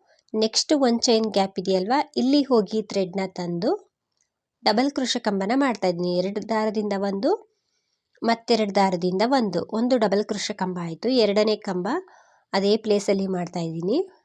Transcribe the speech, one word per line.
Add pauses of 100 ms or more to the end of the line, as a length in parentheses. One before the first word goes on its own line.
(340)
ನೆಕ್ಸ್ಟ್
ಒಂದು
ಚೈನ್
ಗ್ಯಾಪ್
ಇದೆಯಲ್ವಾ, (160)
ಇಲ್ಲಿ
ಹೋಗಿ
ಥ್ರೆಡ್‌ನ (120)
ತಂದು (920)
ಡಬಲ್
ಕ್ರೋಶೆ
ಕಂಬನ
ಮಾಡ್ತಾ
ಇದ್ದೀನಿ.
ಎರಡು
ದಾರದಿಂದ
ಒಂದು, (920)
ಮತ್ತೆರಡು
ದಾರದಿಂದ
ಒಂದು, (140)
ಒಂದು
ಡಬಲ್
ಕ್ರೋಶೆ
ಕಂಬ
ಆಯ್ತು.
ಎರಡನೇ
ಕಂಬ (680)
ಅದೇ
ಪ್ಲೇಸಲ್ಲಿ
ಮಾಡ್ತಾ
ಇದ್ದೀನಿ. (280)